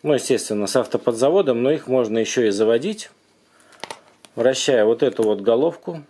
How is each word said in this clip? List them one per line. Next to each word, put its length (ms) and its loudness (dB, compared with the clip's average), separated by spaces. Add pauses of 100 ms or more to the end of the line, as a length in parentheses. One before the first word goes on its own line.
ну, 100 0
естественно, 560 0
с 80 -2
автоподзаводом, 840 0
но 100 0
их 160 -6
можно 300 0
еще 240 -2
и 80 4
заводить, 600 0 (1300)
вращая 480 2
вот 180 2
эту 220 0
вот 160 0
головку. 680 -2